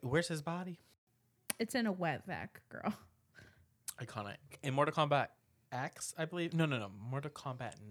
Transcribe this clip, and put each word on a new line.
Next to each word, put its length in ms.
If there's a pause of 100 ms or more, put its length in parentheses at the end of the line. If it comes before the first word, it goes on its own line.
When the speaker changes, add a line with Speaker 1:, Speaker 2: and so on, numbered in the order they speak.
Speaker 1:
where's 260
his 140
body?" 360 (800)
Speaker 2:
It's 160
in 120
a 60
wet 340
vac, 420
girl. 260 (1040)
Speaker 1:
Iconic. 360 (260)
In 120
Mortal 200
Kombat 340 (420)
X, 480
I 80
believe. 280
No, 120
no, 120
no. 120
Mortal 400
Kombat 440 (160)